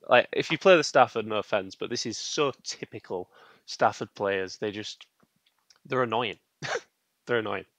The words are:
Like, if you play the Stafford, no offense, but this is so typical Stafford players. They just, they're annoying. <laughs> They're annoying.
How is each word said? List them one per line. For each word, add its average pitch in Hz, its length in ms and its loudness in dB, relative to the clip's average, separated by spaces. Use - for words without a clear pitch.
Like, - 260 6
if - 180 -2
you 165 80 0
play 190 180 8
the 156 80 4
Stafford, 120 420 2
no 107 100 -4
offense, 98 380 -4
but - 160 -8
this 117 160 -4
is 113 120 -8
so - 340 -2
typical - 680 -12
Stafford - 480 -2
players. 98 440 -4
They 110 120 -4
just, 104 360 -12
they're 131 160 -2
annoying. 113 360 -2
<laughs> - 60 -10
They're 120 140 0
annoying. 101 260 -6